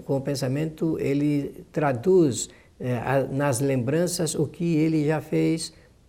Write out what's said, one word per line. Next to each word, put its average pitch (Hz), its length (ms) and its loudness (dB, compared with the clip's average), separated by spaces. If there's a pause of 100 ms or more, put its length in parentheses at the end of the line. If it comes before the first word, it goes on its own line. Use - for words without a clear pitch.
com 139 120 0
o 131 40 -2
pensamento 147 760 -2
ele 143 720 -2
traduz, 147 760 2 (320)
é, 123 180 -2
a, 131 260 0
nas 139 360 0
lembranças 139 760 0
o 156 100 0
que 170 300 -2
ele 156 320 2
já 156 120 0
fez, 160 540 -2 (340)